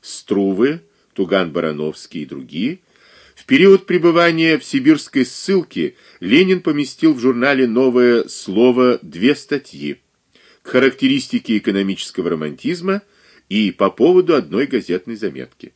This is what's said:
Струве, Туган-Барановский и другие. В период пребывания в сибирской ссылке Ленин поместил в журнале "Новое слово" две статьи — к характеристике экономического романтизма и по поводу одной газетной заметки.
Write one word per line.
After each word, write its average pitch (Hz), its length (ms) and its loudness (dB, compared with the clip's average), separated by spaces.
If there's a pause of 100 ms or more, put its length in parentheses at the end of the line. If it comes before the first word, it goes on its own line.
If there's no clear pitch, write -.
Струве, 101 800 -2 (300)
Туган-Барановский 80 1080 -4
и - 20 -10
другие. 73 540 -8 (540)
В - 120 -20
период 190 400 6
пребывания 165 720 2
в - 60 -6
сибирской 139 640 0
ссылке 156 720 -4 (240)
Ленин 175 420 2
поместил 147 520 -2
в 127 60 -4
журнале 127 480 0
"Новое 123 600 2
слово" 123 760 0
две 92 340 -2
статьи — - 640 -10 (640)
к - 60 -18
характеристике 127 880 0
экономического 98 760 -4
романтизма 165 720 -6 (460)
и 101 240 -2
по 98 180 0
поводу 165 460 4
одной 101 300 -2
газетной 117 500 -6
заметки. 73 600 -12